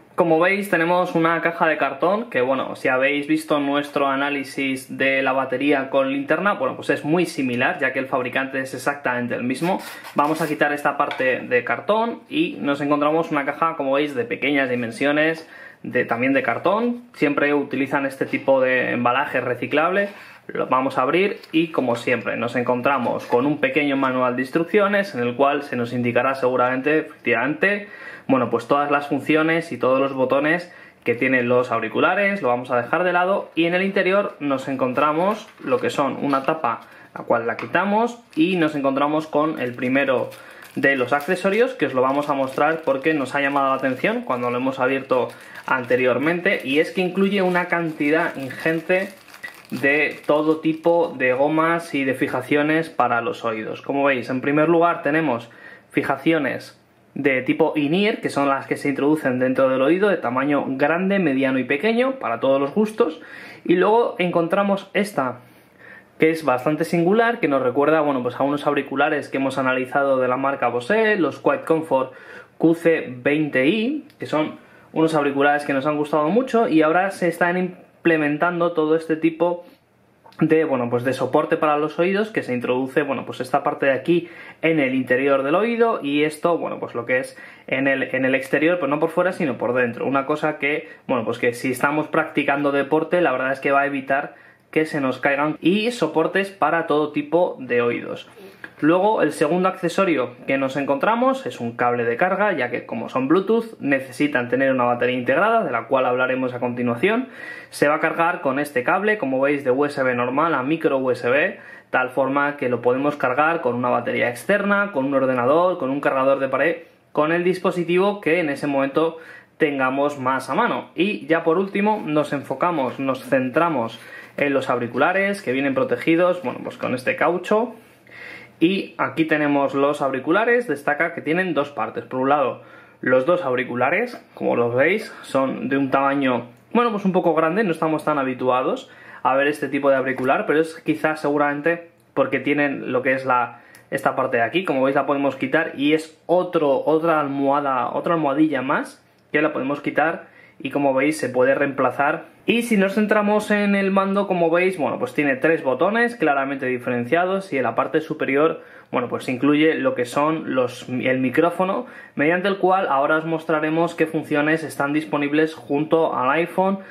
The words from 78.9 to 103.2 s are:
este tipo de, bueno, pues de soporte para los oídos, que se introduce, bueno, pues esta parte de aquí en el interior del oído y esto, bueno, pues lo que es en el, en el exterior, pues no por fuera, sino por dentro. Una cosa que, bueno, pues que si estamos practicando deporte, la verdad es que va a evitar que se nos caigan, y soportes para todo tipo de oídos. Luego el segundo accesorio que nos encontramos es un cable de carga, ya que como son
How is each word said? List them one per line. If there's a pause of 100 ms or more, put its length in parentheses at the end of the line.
este
tipo (720)
de,
bueno,
pues
de
soporte
para
los
oídos,
que
se
introduce,
bueno,
pues
esta
parte
de
aquí (340)
en
el
interior
del
oído
y
esto,
bueno,
pues
lo
que
es (300)
en
el, (120)
en
el
exterior,
pues
no
por
fuera,
sino
por
dentro.
Una
cosa
que, (180)
bueno,
pues
que
si
estamos
practicando
deporte,
la
verdad
es
que
va
a
evitar (380)
que
se
nos
caigan,
y
soportes
para
todo
tipo
de
oídos. (540)
Luego
el
segundo
accesorio (120)
que
nos
encontramos
es
un
cable
de
carga,
ya
que
como
son